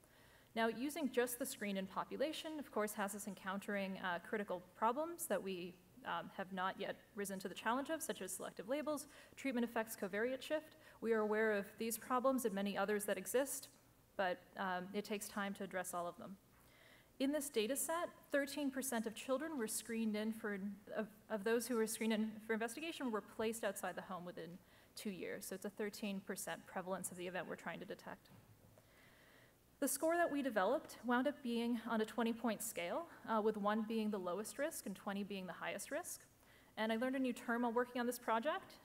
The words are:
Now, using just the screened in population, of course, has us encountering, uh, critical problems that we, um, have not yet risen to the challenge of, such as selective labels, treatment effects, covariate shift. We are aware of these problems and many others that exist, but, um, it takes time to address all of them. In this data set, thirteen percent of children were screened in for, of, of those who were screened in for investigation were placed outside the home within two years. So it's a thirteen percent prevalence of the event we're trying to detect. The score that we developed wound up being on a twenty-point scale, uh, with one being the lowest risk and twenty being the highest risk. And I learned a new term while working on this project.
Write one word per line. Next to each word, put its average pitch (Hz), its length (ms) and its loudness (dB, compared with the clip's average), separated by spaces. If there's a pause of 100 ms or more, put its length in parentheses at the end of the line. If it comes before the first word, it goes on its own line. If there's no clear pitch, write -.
(560)
Now, 226 120 4
using 269 440 0
just 247 260 2
the 269 80 0
screened 202 320 -2
in 190 80 0
population, 294 720 -2
of 269 140 -8
course, 220 220 2
has 202 200 0
us 202 140 -8
encountering, 196 720 -2
uh, 180 200 0 (100)
critical 202 340 -2 (120)
problems 311 520 2
that 202 140 2
we, 180 340 -4 (320)
um, 175 300 -2
have 190 160 -6
not 190 280 -2
yet - 160 -2 (180)
risen 196 260 -4
to 202 80 -4
the 175 60 -6
challenge 262 360 0
of, 320 100 0
such 214 220 -4
as 185 100 -6
selective - 360 -8
labels, 294 380 0 (300)
treatment 240 280 2
effects, 226 360 -2
covariate 220 400 0
shift. 302 360 -2 (260)
We 226 100 4
are 220 80 6
aware 214 320 6
of 202 140 2 (120)
these 226 200 0
problems 254 480 4
and 196 80 2
many 196 240 2
others 202 260 4
that 190 140 2
exist, - 500 0 (480)
but, 180 220 2 (180)
um, 185 380 0
it 202 100 0
takes 208 240 -4
time 196 260 -2
to 202 100 -6
address 180 280 -2
all 175 140 0
of 170 100 -4
them. 190 200 -10 (840)
In 269 140 4
this 294 180 0
data 226 260 2
set, 330 320 2 (220)
thirteen 285 400 2
percent 247 360 0
of 214 80 -2
children 285 440 0
were 220 80 2
screened 226 500 0
in 220 160 0
for, 208 260 -4 (360)
of, 220 140 0 (200)
of 208 160 -2
those 233 220 4
who 247 100 2
were 220 100 6
screened 220 260 0
in 214 200 2 (140)
for 226 60 0
investigation 254 580 -2
were 208 120 2
placed 226 420 -2
outside 196 320 -2
the 180 60 -4
home 180 220 -6
within 175 340 -8 (360)
two - 160 -4
years. 175 360 -4
So - 80 -6
it's 190 120 -6
a 208 40 -4
thirteen 202 500 -4
percent - 460 -6
prevalence 185 440 -4
of 180 60 -10
the 180 100 -6
event 180 220 -4
we're - 80 -4
trying 165 240 -8
to 185 60 -10
detect. - 440 -10 (1500)
The 277 100 2
score 320 280 2
that 339 160 4
we 285 80 2
developed 233 640 2
wound 247 220 4
up 285 160 0
being 233 460 2
on 233 140 4
a - 20 4
twenty-point 226 580 2
scale, 208 440 -2 (220)
uh, 220 120 6
with 214 160 4
one 214 260 4
being 220 280 2
the 208 80 0
lowest 180 400 -2
risk 311 260 -2
and 196 100 -4
twenty 196 300 -2
being 190 220 -4
the 165 80 -6
highest 170 360 -4
risk. 311 300 -4 (560)
And 220 160 2
I 226 40 4
learned 254 200 2
a - 20 2
new 254 140 4
term 233 300 0
while 240 100 2
working 240 260 2
on 240 80 2
this 247 120 0
project. 285 560 0 (100)